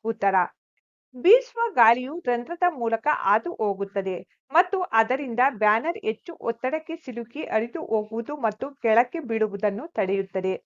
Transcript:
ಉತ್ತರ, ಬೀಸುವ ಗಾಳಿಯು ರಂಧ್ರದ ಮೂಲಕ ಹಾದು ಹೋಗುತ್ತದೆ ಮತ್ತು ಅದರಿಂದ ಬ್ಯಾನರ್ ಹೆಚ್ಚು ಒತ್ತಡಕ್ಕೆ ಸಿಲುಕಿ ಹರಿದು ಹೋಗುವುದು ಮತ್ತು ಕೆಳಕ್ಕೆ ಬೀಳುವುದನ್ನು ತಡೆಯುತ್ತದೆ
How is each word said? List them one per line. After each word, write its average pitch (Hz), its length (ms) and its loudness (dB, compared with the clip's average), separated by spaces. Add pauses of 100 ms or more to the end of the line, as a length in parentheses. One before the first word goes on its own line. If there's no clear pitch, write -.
ಉತ್ತರ, 208 300 0 (800)
ಬೀಸುವ 453 580 4
ಗಾಳಿಯು 254 540 2
ರಂಧ್ರದ 240 420 -2
ಮೂಲಕ 233 460 -2
ಹಾದು 233 400 2
ಹೋಗುತ್ತದೆ 196 640 -2 (360)
ಮತ್ತು 359 300 2 (100)
ಅದರಿಂದ 233 480 0 (100)
ಬ್ಯಾನರ್ 226 540 0
ಹೆಚ್ಚು - 360 -4
ಒತ್ತಡಕ್ಕೆ 302 560 -4
ಸಿಲುಕಿ 240 480 -10
ಹರಿದು 233 400 -2
ಹೋಗುವುದು 226 520 -4
ಮತ್ತು 277 380 -4
ಕೆಳಕ್ಕೆ 240 460 2
ಬೀಳುವುದನ್ನು 214 680 -2
ತಡೆಯುತ್ತದೆ 190 680 -2 (120)